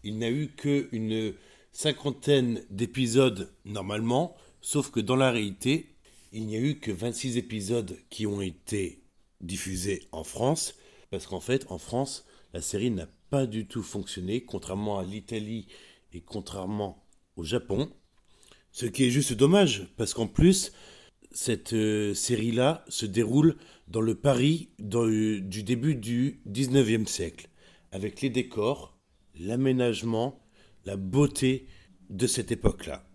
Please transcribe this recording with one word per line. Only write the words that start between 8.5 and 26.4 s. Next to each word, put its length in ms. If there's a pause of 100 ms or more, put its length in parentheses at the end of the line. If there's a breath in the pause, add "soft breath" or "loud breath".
diffusés 600 (100)
en 120
France, 500 (380 soft breath)
parce 160
qu'en 120
fait, 300
en 80
France, 480 (280 soft breath)
la 100
série 260
n'a 180 (220)
pas 160
du 220
tout 160
fonctionné, 600
contrairement 520
à 60
l'Italie 640 (440 loud breath)
et 100
contrairement 840 (300)
au 80
Japon. 480 (800 soft breath)
Ce 160
qui 160
est 80
juste 220
dommage, 640
parce 200
qu'en 100
plus, 460 (580 loud breath)
cette, 440
euh, 420
série-là 720
se 180
déroule 520 (300 loud breath)
dans 140
le 140
Paris 640
dans, 260
euh, 340
du 220
début 320
du 540